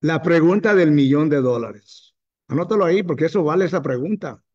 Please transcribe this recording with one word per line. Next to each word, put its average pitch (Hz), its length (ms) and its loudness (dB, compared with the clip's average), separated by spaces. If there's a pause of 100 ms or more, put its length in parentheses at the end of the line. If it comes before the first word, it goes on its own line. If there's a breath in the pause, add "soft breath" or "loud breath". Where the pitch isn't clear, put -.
La 156 200 -2
pregunta 175 500 2
del 175 160 4
millón 147 400 2
de 143 120 0
dólares. 117 720 -6 (320)
Anótalo 175 380 -2
ahí 185 180 2
porque 156 220 -2
eso 180 180 0
vale 190 220 0
esa 170 180 -4
pregunta. 143 580 -6 (140)